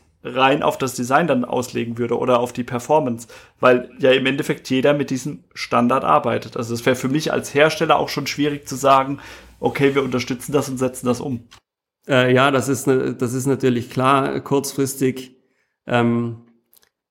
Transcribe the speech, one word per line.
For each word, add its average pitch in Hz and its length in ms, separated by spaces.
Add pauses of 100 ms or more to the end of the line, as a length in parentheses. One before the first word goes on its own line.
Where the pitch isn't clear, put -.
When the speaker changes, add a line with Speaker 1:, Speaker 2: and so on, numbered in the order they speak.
(220)
Speaker 1:
rein 131 400
auf 151 140
das 131 180
Design 139 320
dann 127 200
auslegen 120 500
würde 117 220
oder 123 220
auf 120 120
die 127 100
Performance, 123 640 (300)
weil 127 320 (100)
ja 131 120
im 131 140
Endeffekt 139 420
jeder 135 240
mit 143 160
diesem 135 360 (100)
Standard 120 500
arbeitet. 120 540
Also 117 160
es 117 100
wäre 131 100
für 127 140
mich 151 240
als 120 220
Hersteller 156 440
auch 147 120
schon 143 160
schwierig 147 420
zu 135 80
sagen, 135 420 (420)
okay, 139 340
wir 139 80
unterstützen 127 500
das 135 160
und 131 80
setzen 127 300
das 123 160
um. - 260 (580)
Speaker 2:
Äh, 127 280
ja, 135 160
das 131 180
ist 131 180
ne-, 131 280
das 120 180
ist 127 140
natürlich 123 420
klar, 135 520
kurzfristig, 135 960 (480)
ähm, 117 560 (680)